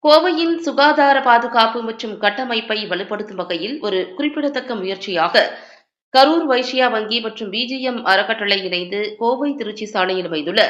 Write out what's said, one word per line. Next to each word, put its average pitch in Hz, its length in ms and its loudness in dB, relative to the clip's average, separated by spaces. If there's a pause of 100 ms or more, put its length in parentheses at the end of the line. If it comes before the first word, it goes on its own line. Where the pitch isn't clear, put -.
கோவையின் 330 480 4 (140)
சுகாதார 285 500 4 (120)
பாதுகாப்பு 233 600 4
மற்றும் 220 260 -8 (100)
கட்டமைப்பை 220 540 -2 (120)
வலுப்படுத்தும் 196 520 -6
வகையில் 185 340 -6 (100)
ஒரு 185 140 0 (180)
குறிப்பிடத்தக்க 285 640 -4
முயற்சியாக 185 640 0 (720)
கரூர் 311 340 6
வைஷ்யா 254 440 0
வங்கி 214 300 -2
மற்றும் 214 300 -8
வி 240 160 -2
ஜி 262 80 -6 (120)
எம் 233 100 -8 (100)
அறக்கட்டளை 202 560 0
இணைந்து 180 320 -4 (220)
கோவை 262 280 0 (120)
திருச்சி 208 320 -8
சாலையில் 185 360 -2
அமைந்துள்ள 165 400 0